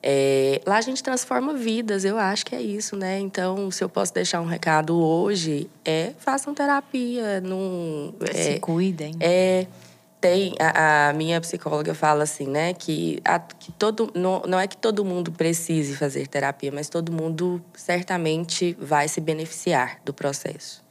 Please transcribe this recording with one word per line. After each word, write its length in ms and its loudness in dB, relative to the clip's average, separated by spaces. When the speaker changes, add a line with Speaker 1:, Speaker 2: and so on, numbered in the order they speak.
Speaker 1:
é, 640 4
lá 100 4
a 60 6
gente 200 -4
transforma 520 -2
vidas, 500 -2
eu 140 0
acho 260 0
que 100 -8
é 60 -6
isso, 360 -6
né? 220 -2
Então, 520 -2
se 120 -6
eu 60 -2
posso 240 -2
deixar 300 -2
um 40 -4
recado 520 2
hoje, 720 2
é 340 0
façam 360 -2
terapia, 880 0
não, 800 -4
é, 340 0
Speaker 2:
Se 60 -2
cuidem. 600 0
Speaker 1:
é, 460 4
tem, 400 4
a, 480 6
a 60 4
minha 260 0
psicóloga 540 -4
fala 300 4
assim, 220 -4
né, 280 0
que 500 -2
a, 140 4
que 340 -12
todo, 420 0
não, 320 0
não 140 2
é 60 0
que 100 -12
todo 260 0
mundo 300 -2
precise 640 0
fazer 320 -2
terapia, 420 -2
mas 200 -8
todo 200 -2
mundo 540 -2
certamente 1040 -2
vai 300 2
se 100 -4
beneficiar 840 -2
do 80 -4
processo. 800 -8